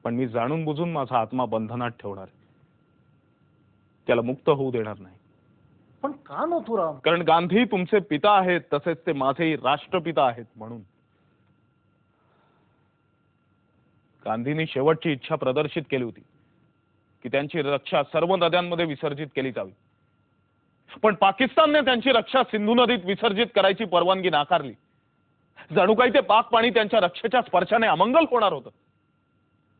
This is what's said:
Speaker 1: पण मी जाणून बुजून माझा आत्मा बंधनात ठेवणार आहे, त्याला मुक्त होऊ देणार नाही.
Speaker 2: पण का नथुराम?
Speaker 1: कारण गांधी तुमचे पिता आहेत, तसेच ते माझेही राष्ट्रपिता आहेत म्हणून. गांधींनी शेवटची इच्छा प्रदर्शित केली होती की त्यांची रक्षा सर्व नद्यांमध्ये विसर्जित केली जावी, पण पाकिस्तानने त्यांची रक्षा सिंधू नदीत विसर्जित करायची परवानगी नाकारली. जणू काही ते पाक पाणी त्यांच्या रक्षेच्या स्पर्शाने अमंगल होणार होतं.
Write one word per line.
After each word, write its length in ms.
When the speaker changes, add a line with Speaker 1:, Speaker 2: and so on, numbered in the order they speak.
Speaker 1:
पण 100
मी 140
जाणून 380
बुजून 260
माझा 280
आत्मा 260
बंधनात 460
ठेवणार 320
आहे, 200
त्याला 140
मुक्त 280
होऊ 220
देणार 280
नाही. 160
Speaker 2:
पण 80
का 200
नथुराम? 520
Speaker 1:
कारण 240
गांधी 440
तुमचे 340
पिता 320
आहेत, 300
तसेच 320
ते 80
माझेही 420
राष्ट्रपिता 680
आहेत 200
म्हणून. 260
गांधींनी 420
शेवटची 440
इच्छा 240
प्रदर्शित 560
केली 120
होती 180
की 40
त्यांची 320
रक्षा 420
सर्व 320
नद्यांमध्ये 500
विसर्जित 500
केली 160
जावी, 200
पण 120
पाकिस्तानने 680
त्यांची 300
रक्षा 320
सिंधू 320
नदीत 300
विसर्जित 500
करायची 300
परवानगी 440
नाकारली. 440
जणू 240
काही 180
ते 80
पाक 280
पाणी 200
त्यांच्या 300
रक्षेच्या 420
स्पर्शाने 460
अमंगल 440
होणार 220
होतं. 160